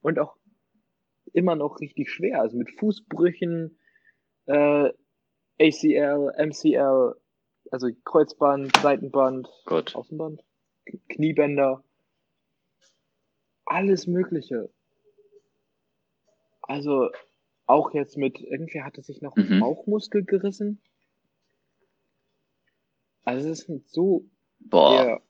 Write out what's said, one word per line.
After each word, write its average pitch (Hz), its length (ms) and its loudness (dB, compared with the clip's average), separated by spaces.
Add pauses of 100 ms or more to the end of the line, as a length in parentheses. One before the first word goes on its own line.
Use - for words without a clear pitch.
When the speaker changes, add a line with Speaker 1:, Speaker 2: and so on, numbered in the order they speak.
Speaker 1:
Und 160 160 -2
auch 147 180 -6 (960)
immer 175 220 2
noch 147 260 -6
richtig 143 280 -8
schwer. 180 320 -4
Also 113 160 -2
mit 113 140 -6
Fußbrüchen, 170 1040 -2 (680)
äh, 147 420 4 (720)
A 156 100 8
C 156 220 2
L, 143 420 0
M 151 160 0
C 147 220 0
L, 131 400 2 (560)
also 127 180 -4 (160)
Kreuzband, 139 760 2
Seitenband, 131 680 0 (180)
Speaker 2:
Gott. - 300 -4
Speaker 1:
Außenband, 156 460 -12 (460)
K-, - 100 -16 (120)
Kniebänder. 143 760 0 (1800)
Alles 190 420 0
Mögliche. 175 640 -4 (1900)
Also 143 460 -2 (580)
auch 139 280 4
jetzt 139 200 -6
mit, 139 260 -4
irgendwer 147 440 -10
hatte - 160 -18
sich - 220 -18
noch - 120 -10
einen 185 200 2
Speaker 2:
Mhm. 190 60 4
Speaker 1:
Bauchmuskel 208 640 -2
gerissen. 202 560 -4 (2500)
Also 135 260 -4
es 160 120 -8
sind - 280 -12
so 180 360 0 (340)
Speaker 2:
Boah. 76 440 6
Speaker 1:
Ja. 120 160 0 (100)